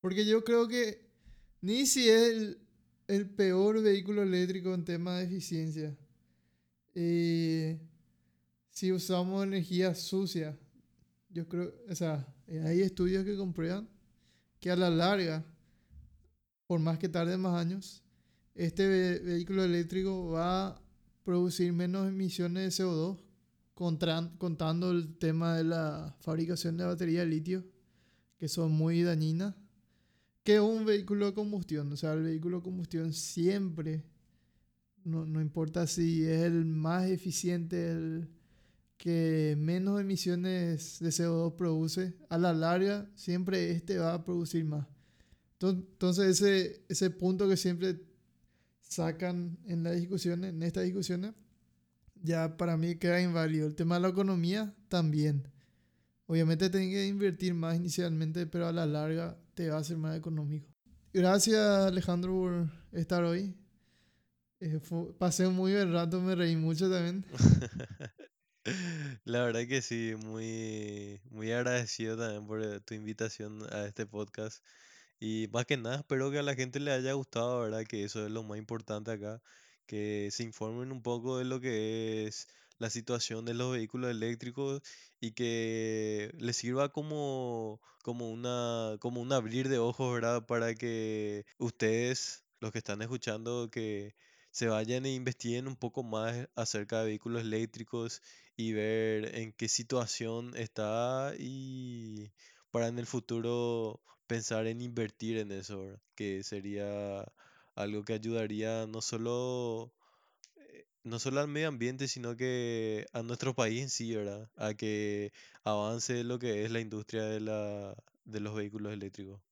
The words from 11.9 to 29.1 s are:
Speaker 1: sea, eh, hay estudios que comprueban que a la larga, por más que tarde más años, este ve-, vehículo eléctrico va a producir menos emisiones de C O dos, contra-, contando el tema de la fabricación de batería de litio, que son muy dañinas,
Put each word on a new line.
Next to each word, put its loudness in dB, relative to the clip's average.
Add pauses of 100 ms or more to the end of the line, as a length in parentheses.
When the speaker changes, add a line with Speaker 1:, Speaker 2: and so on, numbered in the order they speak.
Speaker 1:
sea, -2 (200)
eh, -6
hay 4
estudios 2
que -2
comprueban -4 (720)
que -2
a 4
la 4
larga, 2 (1200)
por 0
más 2
que -2
tarde 0
más 0
años, -4 (520)
este 2
ve-, 4
vehículo 0
eléctrico 0
va 0
a -10 (420)
producir 4
menos 2
emisiones 0
de 0
C 0
O 2
dos, 0 (560)
contra-, 0
contando 0
el 0
tema 2
de 2
la -2
fabricación -2
de -2
batería 2
de 2
litio, -2 (720)
que -6
son 0
muy 4
dañinas, 2 (880)